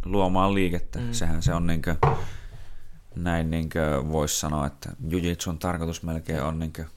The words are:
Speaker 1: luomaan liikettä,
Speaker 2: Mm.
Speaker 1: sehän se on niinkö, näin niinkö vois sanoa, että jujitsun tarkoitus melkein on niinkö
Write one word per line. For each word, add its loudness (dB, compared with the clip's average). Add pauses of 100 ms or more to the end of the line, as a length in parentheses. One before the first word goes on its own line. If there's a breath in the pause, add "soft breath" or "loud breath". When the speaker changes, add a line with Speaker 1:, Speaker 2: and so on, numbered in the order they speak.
Speaker 1:
luomaan 4
liikettä, 2
Speaker 2:
Mm. -4
Speaker 1:
sehän 4
se 4
on 2
niinkö, 2 (1200 loud breath)
näin 0
niinkö 0
vois 0
sanoa, 0
että -10 (200)
jujitsun -2
tarkoitus -4
melkein -4
on -2
niinkö -6 (120)